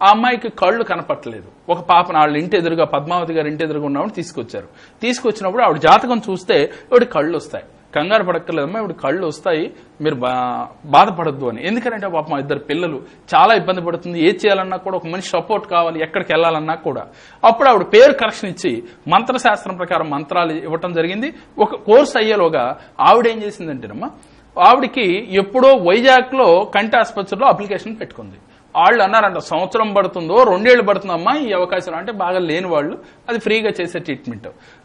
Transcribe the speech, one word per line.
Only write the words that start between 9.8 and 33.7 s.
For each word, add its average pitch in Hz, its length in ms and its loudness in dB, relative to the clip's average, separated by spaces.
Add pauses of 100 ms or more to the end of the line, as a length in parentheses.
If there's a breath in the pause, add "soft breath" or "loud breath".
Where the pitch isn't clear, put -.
మీరు 151 140 -2
బా-, 123 500 -4 (200)
బాధపడద్దు" 151 600 2
అని. 120 220 -6
ఎందుకంటే 220 400 -4
పాపం 156 320 -4
ఇద్దరు 143 200 -4
పిల్లలు, 151 420 -6 (340 loud breath)
చాలా 196 200 6
ఇబ్బంది 185 260 -2
పడుతుంది, 170 380 -6
ఏది 185 180 2
చేయాలన్నా 190 400 0
కూడా 190 200 -6
ఒక 165 100 -8
మనిషి 180 220 -8
సపోర్ట్ 190 380 -4
కావాలి, 165 360 0
ఎక్కడికి 170 300 -4
వెళ్ళాలన్నా 160 420 0
కూడా. 139 320 -8 (360 loud breath)
అప్పుడు 233 260 4
ఆవిడ 196 240 4
పేరు 262 200 8
కరెక్షన్ 214 360 -6
ఇచ్చి 123 340 -6 (240 loud breath)
మంత్రశాస్త్రం 214 680 0
ప్రకారం 170 340 -4
మంత్రాలు 160 420 -4
ఇవ్వటం 160 420 -6
జరిగింది. 190 400 -4 (260 loud breath)
ఒక 427 160 0
కోర్స్ 247 420 4
అయ్యేలోగా 165 600 0 (220 loud breath)
ఆవిడ 220 280 6
ఏం 220 160 -4
చేసిందంటేనమ్మా, 156 640 -10 (500 soft breath)
ఆవిడకి 208 760 2
ఎప్పుడో 240 380 6
వైజాగ్లో 233 1040 4
కంటి 214 220 0
ఆసుపత్రిలో 196 500 -2
అప్లికేషన్ 202 520 -2
పెట్టుకుంది. 98 360 -16 (400 soft breath)
వాళ్ళు 202 280 4
అన్నారంట, 202 340 2
"సంవత్సరం 190 560 -2
పడుతుందో 185 500 2
రెండేళ్లు 226 400 4
పడుతుందమ్మా 190 520 0
ఈ 254 180 -4
అవకాశం" 180 420 -4
అంటే, 190 160 -8
"బాగా 185 280 -4
లేని 180 280 -4
వాళ్ళు 165 300 -2 (320 loud breath)
అది 233 100 -2
ఫ్రీగా 214 320 -2 (100)